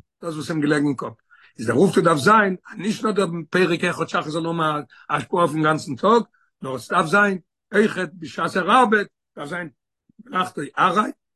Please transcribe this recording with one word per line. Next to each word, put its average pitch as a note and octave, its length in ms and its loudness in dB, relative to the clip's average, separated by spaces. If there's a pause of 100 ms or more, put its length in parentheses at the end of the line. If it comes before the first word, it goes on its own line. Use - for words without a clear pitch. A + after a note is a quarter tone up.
(240)
דאס, E3 100 -8
וואס D3+ 160 -8
אים D#3 120 -2
געלעגן D3 240 2
אין C#3+ 100 0
קאפ. A#2+ 180 -10 (460)
איז A2+ 80 -10
דער A#2 80 0
רוף, E3 200 4
דו F#3 60 4
דארפסט D#3+ 220 4
זיין, G3+ 320 6 (220)
נישט F#3 260 -6
נאר A3 80 0
דער F#3+ 160 0 (220)
פרק F3 340 0
אחד E3 260 -4
שחרית, D#3+ 180 -4
זאל D#3+ 140 -6
נאר E3 100 -4
מאל D#3 300 -2 (280)
א D3 100 -2
שפור F3 220 -2
אויף D#3+ 100 2
דעם D#3 120 -2
גאנצן D3+ 320 -2
טאג, A3 280 2 (380)
נאר C3+ 140 -8
עס A#2+ 160 -10
דארף F3 140 0
זיין, G3 320 2 (360)
אויכעט, F#3+ 400 0
בשעת E3 400 -8
דער F#3 180 -2
ארבעט, A3 360 4 (280)
דארף C#3+ 140 -12
זיין, F3 200 -10 (560)
מלאכתו F#3 360 -4 (160)
ארעי, F#3 340 2 (240)